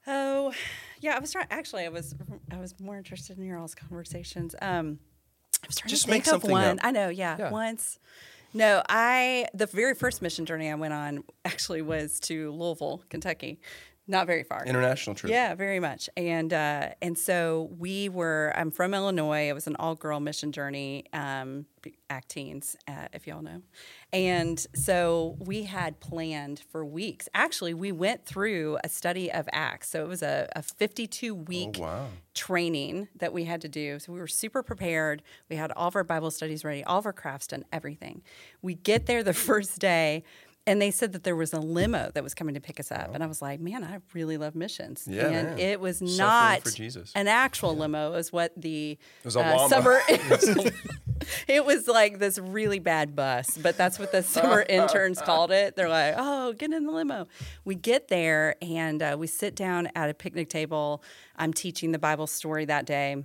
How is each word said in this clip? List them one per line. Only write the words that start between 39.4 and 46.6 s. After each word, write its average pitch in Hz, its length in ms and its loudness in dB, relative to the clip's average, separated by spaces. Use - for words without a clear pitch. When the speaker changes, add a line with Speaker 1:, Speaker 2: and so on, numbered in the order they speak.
Speaker 1:
first 202 300 2
day, 165 460 4
and 202 140 6
they 202 100 6
said 202 220 0
that 175 120 -10
there 175 120 2
was 160 160 0
a 160 80 -2
limo 170 540 0
that 143 100 -2
was 135 80 -10
coming 156 220 -6
to 143 60 -6
pick - 200 -16
us - 100 -10
up. - 200 -6
Speaker 2:
Oh. - 40 -10
Speaker 1:
And 151 80 -4
I 165 40 -2
was 156 160 -8
like, 139 180 -6
"Man, 190 240 -6
I 180 140 -10
really 160 240 -4
love 151 160 -6
missions." - 560 -8
Speaker 2:
Yeah, 110 160 0
Speaker 1:
And 160 240 0
Speaker 2:
man. - 80 -6
Speaker 1:
it 196 220 0
was 185 180 -4
Speaker 2:
Suffering 180 180 -2
Speaker 1:
not 214 460 6